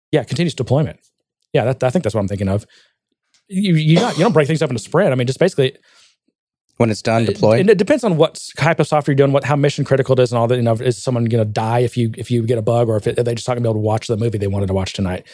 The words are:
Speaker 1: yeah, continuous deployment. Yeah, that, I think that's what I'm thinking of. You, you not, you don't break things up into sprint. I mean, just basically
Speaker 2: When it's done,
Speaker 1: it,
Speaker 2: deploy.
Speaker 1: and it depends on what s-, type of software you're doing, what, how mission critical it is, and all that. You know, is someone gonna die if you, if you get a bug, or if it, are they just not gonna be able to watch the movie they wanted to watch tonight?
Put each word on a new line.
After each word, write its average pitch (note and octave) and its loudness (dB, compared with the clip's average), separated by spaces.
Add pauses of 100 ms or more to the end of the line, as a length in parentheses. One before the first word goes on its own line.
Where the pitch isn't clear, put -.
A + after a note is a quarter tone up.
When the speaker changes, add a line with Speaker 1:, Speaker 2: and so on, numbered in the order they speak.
(120)
Speaker 1:
yeah, C#3 0
continuous D#3 -4
deployment. B2+ -2 (520)
Yeah, B2+ 0
that, B2 -2
I B2+ 0
think F3 -2
that's C3+ -2
what A2 0
I'm G2 -2
thinking G2 -4
of. G2+ -2 (840)
You, F#3+ 0
you D#3 2
not, G3+ 0
you D3+ 0
don't A3 2
break D3 2
things D#3 -2
up C#3+ -2
into A#2 -4
sprint. F3+ 0
I - 2
mean, B2 0
just C3 -4
basically D#3 0 (1000)
Speaker 2:
When A#2 2
it's G#2 -4
done, A2+ 0
Speaker 1:
it, - 0
Speaker 2:
deploy. A2 4
Speaker 1:
and F#3 4
it G#3 6
depends B3 0
on F#3 0
what D3+ 0
s-, - -16
type D#3 0
of D3+ 2
software D3+ 0
you're C3+ 2
doing, C#3 4
what, C#3 2
how D3 0
mission C#3+ 0
critical C#3 0
it B2+ 4
is, A#2+ 0
and A#2+ 0
all A#2 2
that. B2+ 2
You B2 0
know, A#2 2
is A#2+ -4
someone A#2+ -2
gonna A2+ 0
die A2 -2
if B2 -2
you, A#2 -2
if A#2+ -10
you A#2 0
get A#2 0
a A2 -4
bug, A#2 2
or A2 0
if G2+ -2
it, A#2 -2
are A#2+ 0
they A#2 -2
just - -8
not B2 0
gonna A#2+ -4
be A#2 0
able A2 0
to G#2+ -2
watch G#2+ -2
the A2+ -2
movie A2 -2
they G2+ -2
wanted G2 -2
to F#2+ -2
watch F#2+ -2
tonight? F2+ -4